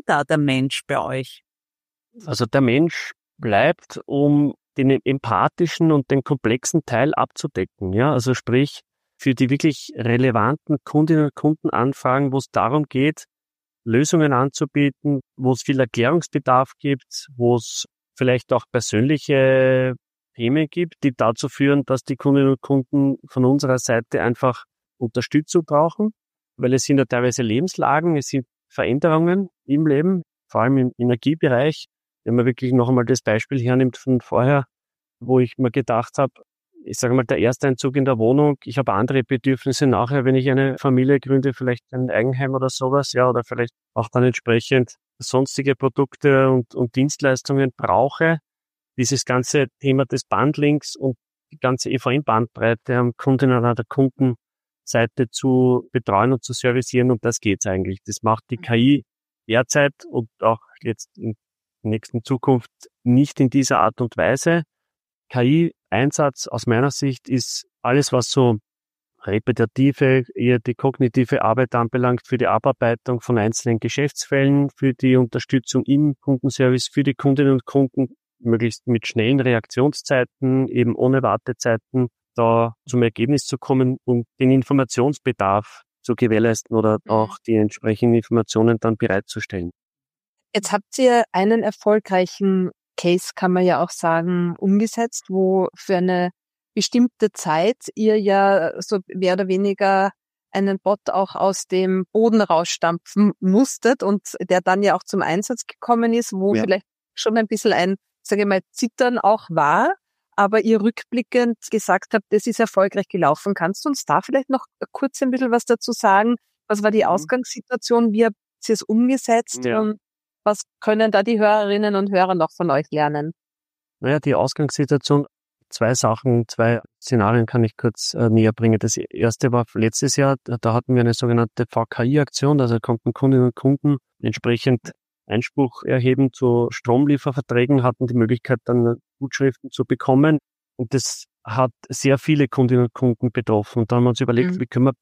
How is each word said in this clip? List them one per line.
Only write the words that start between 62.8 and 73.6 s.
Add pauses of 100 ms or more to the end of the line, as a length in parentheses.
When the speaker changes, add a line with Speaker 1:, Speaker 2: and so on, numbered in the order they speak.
Speaker 2:
nicht
in
dieser
Art
und
Weise. (640)
K-I-Einsatz
aus
meiner
Sicht
ist (160)
alles,
was
so (640)
repetitive, (100)
eher
die
kognitive
Arbeit
anbelangt,
für
die
Abarbeitung
von
einzelnen